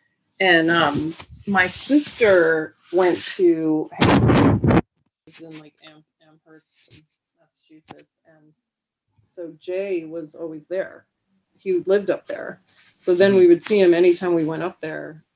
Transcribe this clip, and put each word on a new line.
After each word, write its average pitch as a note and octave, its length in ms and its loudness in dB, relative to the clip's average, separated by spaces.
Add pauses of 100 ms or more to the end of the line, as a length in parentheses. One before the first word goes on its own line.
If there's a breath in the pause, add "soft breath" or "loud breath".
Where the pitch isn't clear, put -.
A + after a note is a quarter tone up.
(380)
And, E3 320 2
um, D#3 440 -2 (320)
my F#3+ 220 0
sister F#3 1080 0 (160)
went F3 260 2 (180)
to, D#3+ 540 0 (1500)
in, D#3+ 180 -18
like, D3+ 160 -20 (100)
Am-, D#3 200 -20 (180)
Amherst, D#3 800 -20 (380)
Massachusetts, D#3 720 -20 (140)
and D#3 260 -20 (720)
so E3 360 -16
Jay F#3 460 -6
was D#3+ 320 -14
always D#3 320 -14
there. - 380 -10 (520)
He F#3 280 -2
lived F#3+ 240 0
up - 180 -6
there. - 320 -12 (380 soft breath)
So F3+ 180 0
then G3 180 4
we F3+ 140 6
would E3+ 160 4
see G#3 160 0
him F3 120 4
anytime F3 420 2
we E3 100 -2
went D#3+ 180 -6
up F#3 180 -10
there D#3 440 -14 (120)